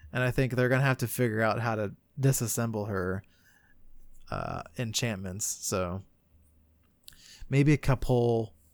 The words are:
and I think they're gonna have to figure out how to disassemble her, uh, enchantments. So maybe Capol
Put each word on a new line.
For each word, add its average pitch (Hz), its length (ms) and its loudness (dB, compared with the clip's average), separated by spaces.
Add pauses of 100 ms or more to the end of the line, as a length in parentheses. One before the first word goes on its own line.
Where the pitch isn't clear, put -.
(120)
and 127 120 0
I 123 80 2
think 123 240 0
they're 123 120 4
gonna 127 140 4
have 135 160 2
to 120 80 -2
figure 113 340 0
out 110 200 2
how 113 160 -2
to 107 160 -4 (280)
disassemble 117 680 0
her, 95 340 -2 (1040)
uh, 50 340 -6 (140)
enchantments. 107 720 -4
So 92 560 -4 (1500)
maybe 143 280 6
Capol 120 800 2 (200)